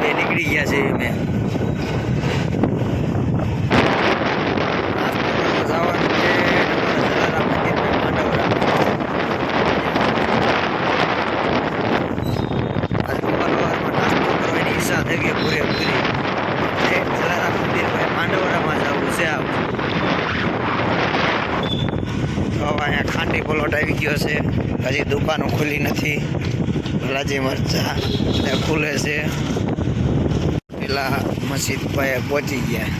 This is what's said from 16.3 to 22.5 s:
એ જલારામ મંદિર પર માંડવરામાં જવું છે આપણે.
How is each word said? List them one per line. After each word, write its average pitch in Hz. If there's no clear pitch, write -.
એ 180
જલારામ 175
મંદિર 175
પર -
માંડવરામાં 170
જવું 139
છે 170
આપણે. -